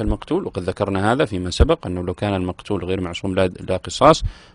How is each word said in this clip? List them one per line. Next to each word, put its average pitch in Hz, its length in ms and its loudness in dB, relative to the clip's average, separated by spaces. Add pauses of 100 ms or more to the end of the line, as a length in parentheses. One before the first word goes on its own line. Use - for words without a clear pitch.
المقتول، 110 460 -2
وقد - 160 -4
ذكرنا 98 500 0
هذا 147 120 2
فيما 90 260 -2
سبق، - 360 2
أنه 90 180 -4
لو 90 100 -4
كان 101 200 0
المقتول 92 500 -2
غير 92 160 -2
معصوم 92 340 -4
لا، 95 120 4
لا 92 300 -4
قصاص. - 460 4 (320)